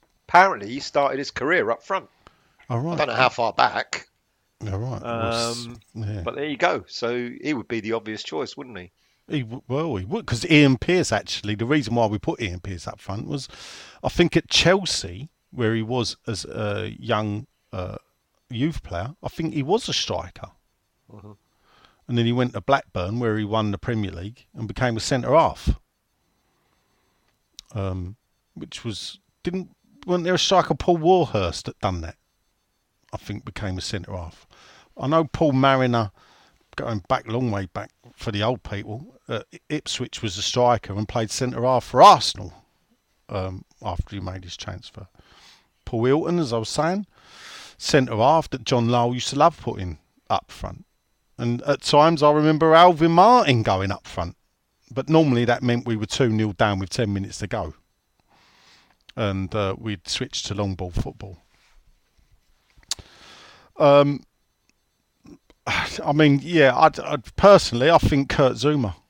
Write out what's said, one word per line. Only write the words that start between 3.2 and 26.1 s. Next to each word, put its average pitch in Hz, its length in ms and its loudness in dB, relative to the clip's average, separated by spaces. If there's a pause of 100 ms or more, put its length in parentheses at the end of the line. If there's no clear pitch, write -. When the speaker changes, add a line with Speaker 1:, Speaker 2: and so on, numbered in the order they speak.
Speaker 1:
far 117 240 -2
back. - 540 -2 (540)
Speaker 2:
Oh, 98 160 -6
right. 117 240 -8
Well, 117 500 -2
s-, 117 140 -8
Speaker 1:
Um, 120 140 -16 (160)
Speaker 2:
yeah. 104 260 -6
Speaker 1:
but - 140 -6
there 143 100 -6
you 143 120 -6
go. 131 300 0
So 120 420 -6 (120)
he 151 120 -4
would 113 160 -6
be 117 100 -4
the 107 140 -6
obvious 107 300 -6
choice, - 340 -8
wouldn't 127 200 -16
he? 90 140 -16 (380)
Speaker 2:
He 147 140 -4
w-, 113 240 -12
well, 143 280 -4
he 92 100 -6
would, 165 200 -6
'cause 113 200 -4
Ian 143 320 6
Pearce, 175 340 0
actually, 104 440 -4
the 113 100 -4
reason 123 300 -2
why 113 120 2
we 104 100 -2
put - 240 -6
Ian 90 180 -6
Pearce 90 280 -12
up - 120 -12
front 98 280 -10
was, 139 200 -8 (560)
I 139 60 -4
think - 260 2
at - 140 0
Chelsea, 160 800 0 (220)
where 113 240 -2
he 113 80 -2
was 117 340 -4 (100)
as - 180 -8
a 101 540 -8
young, 107 460 -4 (260)
uh, 98 260 -10 (520)
youth 135 340 -4
player, 92 400 -8
I - 60 -8
think 165 240 -6
he 143 100 -2
was 180 240 -2
a - 60 -6
striker. - 560 -6 (640)
Speaker 1:
Mm-hmm. 104 180 -20 (760)
Speaker 2:
And 120 100 -2
then 117 80 2
he 120 80 2
went 123 200 -2
to 90 80 -8
Blackburn, 107 580 -2
where 113 180 -2
he 107 80 -4
won 107 260 -2
the 98 60 -4
Premier 107 340 -4
League 92 340 -14 (100)
and 113 120 -10
became 117 300 -2
a - 20 -6
centre 123 360 -2
half. 151 340 2 (2000)